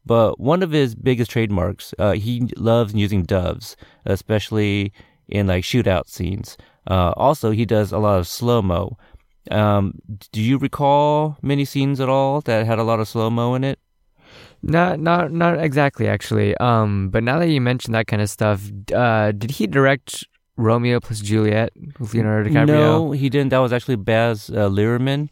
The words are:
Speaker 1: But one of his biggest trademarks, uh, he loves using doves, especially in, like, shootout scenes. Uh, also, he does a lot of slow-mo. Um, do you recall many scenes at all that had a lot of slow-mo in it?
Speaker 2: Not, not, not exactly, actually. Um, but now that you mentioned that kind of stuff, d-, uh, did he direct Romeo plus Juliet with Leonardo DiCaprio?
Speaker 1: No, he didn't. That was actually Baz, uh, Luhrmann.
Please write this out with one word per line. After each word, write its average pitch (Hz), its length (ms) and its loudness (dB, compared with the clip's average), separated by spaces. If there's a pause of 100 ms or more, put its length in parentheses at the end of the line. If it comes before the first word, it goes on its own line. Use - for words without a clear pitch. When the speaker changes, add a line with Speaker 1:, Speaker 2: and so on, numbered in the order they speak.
Speaker 1:
But 117 340 2
one 165 240 0
of 165 80 -2
his 139 240 0
biggest 120 360 0
trademarks, 95 680 -2
uh, 98 140 2
he 120 440 -2
loves 113 380 2
using 101 280 0
doves, 87 540 -4 (280)
especially 101 840 -2 (360)
in, 101 200 -2
like, 90 160 0
shootout 98 460 0
scenes. 95 480 -8 (300)
Uh, 90 280 2
also, 120 360 0
he 110 140 0
does 107 280 0
a 101 60 -2
lot 104 200 2
of 87 80 -4
slow-mo. 98 680 -2 (540)
Um, 104 420 0 (380)
do 107 100 -4
you 127 160 2
recall 147 880 0
many 139 220 0
scenes 139 360 -2
at 127 80 0
all 135 320 0
that 110 240 0
had 113 140 0
a 113 40 0
lot 113 160 0
of 107 80 -4
slow-mo 117 460 -2
in 131 100 -2
it? 139 160 -4 (840)
Speaker 2:
Not, 165 360 0
not, 165 320 0
not 170 280 0
exactly, 139 480 0
actually. 104 500 0
Um, 107 520 2
but 113 140 0
now 131 160 0
that 170 100 2
you 143 120 2
mentioned 120 340 -2
that 113 120 0
kind 104 140 0
of 104 80 0
stuff, 104 400 -2 (160)
d-, - 80 -6
uh, 110 380 2
did 110 200 -4
he 214 160 -2
direct 139 580 0 (320)
Romeo 120 420 2
plus 107 200 -8
Juliet 107 520 0 (280)
with 110 140 -8
Leonardo 107 360 0
DiCaprio? 151 180 4
Speaker 1:
No, 151 440 4
he 139 180 0
didn't. 139 200 0
That 131 100 2
was 123 120 2
actually 123 260 -2
Baz, 113 520 0
uh, 107 180 0
Luhrmann. 120 640 0